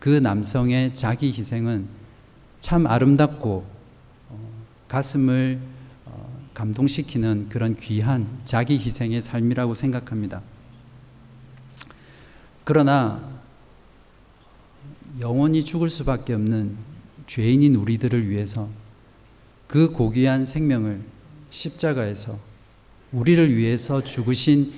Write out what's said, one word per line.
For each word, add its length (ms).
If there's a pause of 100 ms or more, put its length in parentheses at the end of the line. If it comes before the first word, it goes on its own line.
그 80
남성의 880
자기 380
희생은 540 (760)
참 260
아름답고, 760 (640)
어, 220 (380)
가슴을, 720 (460)
어, 480
감동시키는 960
그런 260
귀한 520 (180)
자기 340
희생의 440
삶이라고 520
생각합니다. 680 (2250)
그러나 760 (1800)
영원히 420
죽을 260
수밖에 460
없는 420 (500)
죄인인 500
우리들을 520
위해서 400 (1000)
그 240
고귀한 540
생명을 560 (500)
십자가에서 880 (760)
우리를 420
위해서 460
죽으신 760